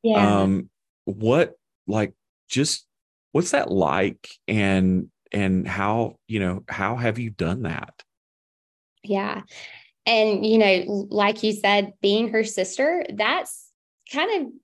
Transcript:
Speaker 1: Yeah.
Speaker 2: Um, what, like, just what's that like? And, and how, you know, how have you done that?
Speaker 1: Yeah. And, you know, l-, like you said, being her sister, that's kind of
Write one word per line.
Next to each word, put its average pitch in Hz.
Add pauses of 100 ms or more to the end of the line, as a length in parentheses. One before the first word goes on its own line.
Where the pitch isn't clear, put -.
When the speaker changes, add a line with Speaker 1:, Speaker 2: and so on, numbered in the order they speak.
Speaker 1:
Yeah. 208
Speaker 2:
Um, - (360)
what, 110 (320)
like, 104 (360)
just - (460)
what's -
that -
like? 92 (180)
And, 95 (220)
and 95
how, 104 (100)
you 110
know, 92
how 101
have 117
you 117
done 98
that? - (1000)
Speaker 1:
Yeah. 202 (640)
And, 214
you 220
know, 220 (220)
l-, 202
like 208
you 214
said, 202
being 214
her 220
sister, 254
that's 220 (420)
kind 349
of 240 (120)